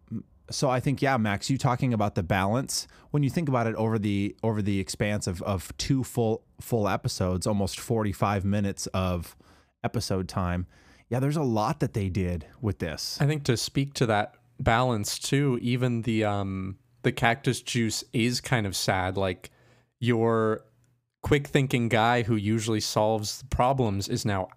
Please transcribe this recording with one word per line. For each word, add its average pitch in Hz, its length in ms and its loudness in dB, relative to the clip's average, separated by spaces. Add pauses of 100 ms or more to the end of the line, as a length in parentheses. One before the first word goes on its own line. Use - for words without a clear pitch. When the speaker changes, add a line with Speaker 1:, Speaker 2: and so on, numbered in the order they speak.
(520)
Speaker 1:
so - 180 -2
I 127 100 2
think, 135 220 0
yeah, 135 160 2
Max, 104 320 0
you 135 80 2
talking 123 360 0
about 104 200 0
the 107 100 -2
balance, 101 640 0 (220)
when 147 140 0
you 135 60 2
think 165 200 -2
about 120 180 2
it 113 80 0
over 110 220 2
the, 101 460 0
over 110 180 0
the 98 180 0
expanse 104 460 -2
of, 92 160 -4
of - 360 -4
two 131 260 0
full, 113 400 0 (160)
full 107 280 0
episodes, 95 600 -2
almost 101 320 0
forty-five 104 640 0
minutes 101 420 0
of 92 480 -2 (480)
episode 95 440 -2
time, 90 400 -2 (420)
yeah, 120 100 0
there's 147 180 0
a 165 60 0
lot 113 360 0
that - 140 -2
they 98 160 0
did 87 360 -2 (160)
with 101 180 -2
this. - 400 -6
Speaker 2:
I 147 60 2
think 147 200 0
to 120 120 2
speak 139 380 -4
to 135 100 0
that 107 300 0 (240)
balance 117 580 2
too, 139 440 0
even 120 420 0
the, 110 220 2
um, 98 520 -2 (260)
the 123 80 2
cactus 117 500 0
juice 113 420 -2 (100)
is 120 280 2
kind 110 260 0
of 92 80 -4
sad. 95 420 0
Like, 95 320 -2 (500)
your 113 640 2 (600)
quick 143 240 2
thinking 131 420 2
guy 117 340 4
who 113 120 2
usually 107 460 0
solves 107 580 0
the 123 80 -18
problems 123 600 0
is 117 160 -4
now 98 320 -2